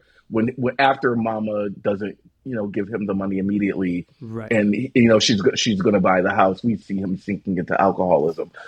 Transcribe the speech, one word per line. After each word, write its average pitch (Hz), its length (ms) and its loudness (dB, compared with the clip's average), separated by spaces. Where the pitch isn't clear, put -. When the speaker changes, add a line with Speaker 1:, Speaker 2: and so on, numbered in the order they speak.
Speaker 1:
when, 110 260 0
when 123 220 -2
after 135 360 2
Mama 107 540 -4
doesn't, 101 480 -6
you 131 100 -8
know, 104 120 -4
give 101 220 -6
him 107 160 -6
the 101 80 -4
money 98 240 -4
immediately, 95 720 -2
Speaker 2:
Right. 113 280 -10
Speaker 1:
and 104 240 2
he, 127 200 -4
you 120 140 6
know, 110 100 8
she's 104 240 2
go-, 131 140 4
she's 98 260 0
gonna 101 180 4
buy 92 220 4
the 95 100 0
house. 95 320 2
We 113 140 0
see - 180 -8
him 95 220 -4
sinking 95 400 -4
into - 200 -2
alcoholism 85 720 2